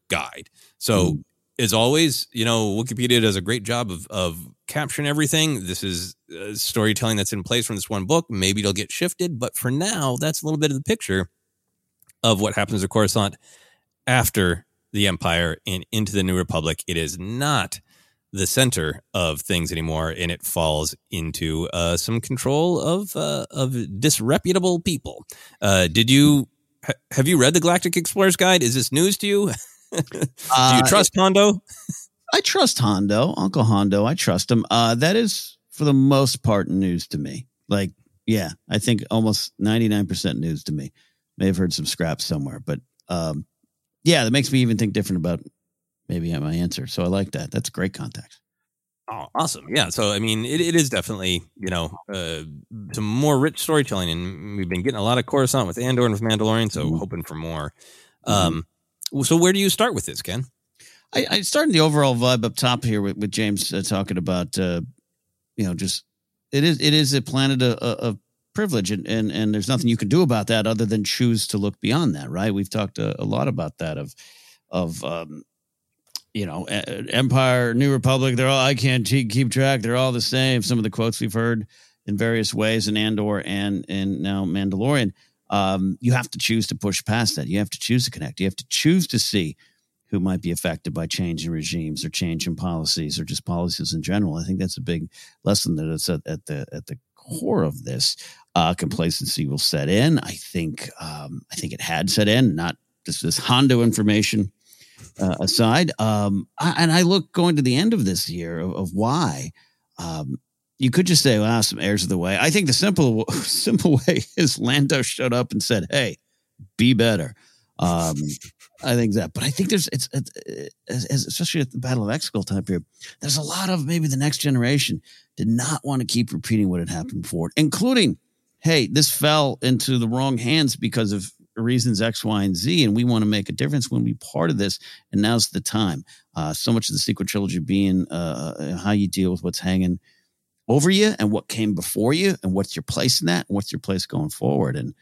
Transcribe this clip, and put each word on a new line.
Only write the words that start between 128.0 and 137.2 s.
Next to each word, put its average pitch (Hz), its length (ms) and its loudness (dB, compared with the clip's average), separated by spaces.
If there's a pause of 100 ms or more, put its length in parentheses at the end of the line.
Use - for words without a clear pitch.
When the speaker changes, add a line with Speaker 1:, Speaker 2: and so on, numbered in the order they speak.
Speaker 2:
"Hey, 160 280 2
this 147 220 2
fell 151 520 2
into 127 360 2
the 117 100 0
wrong 131 300 0
hands 131 380 0
because 113 360 -2
of 101 180 -6 (260)
reasons 117 440 0
X, 113 240 -2
Y, 107 200 0
and 95 120 0
Z, 143 280 2
and 104 100 4
we 120 80 2
want 117 200 2
to 104 60 2
make 104 200 0
a - 40 -6
difference 143 380 -2
when 117 140 0
we 117 100 -2
part - 360 -2
of 143 80 0
this, 98 200 -2 (340)
and 104 100 2
now's 113 260 2
the 98 120 -6
time." 98 440 -2 (320)
Uh, 76 160 -4
so - 200 -2
much 113 160 0
of - 60 -6
the 147 60 -2
sequel 98 260 -2